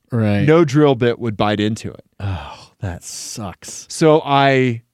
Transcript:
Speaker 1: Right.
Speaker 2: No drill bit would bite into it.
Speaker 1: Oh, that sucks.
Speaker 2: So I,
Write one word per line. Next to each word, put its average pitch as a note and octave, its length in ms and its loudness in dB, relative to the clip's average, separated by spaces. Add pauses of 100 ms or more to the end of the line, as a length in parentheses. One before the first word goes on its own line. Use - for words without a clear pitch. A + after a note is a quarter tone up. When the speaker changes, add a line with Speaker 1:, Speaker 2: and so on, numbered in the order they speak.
(120)
Speaker 1:
Right. G#2 320 0
Speaker 2:
No D#3+ 220 6
drill C#3 300 4
bit A#2+ 220 0
would A2+ 200 -6
bite G#2 220 0
into G#2+ 300 -4
it. - 140 -20 (160)
Speaker 1:
Oh, F#2 600 -10
that F2 240 -8
sucks. - 840 -14
Speaker 2:
So D#3 340 4
I, C3+ 600 2 (120)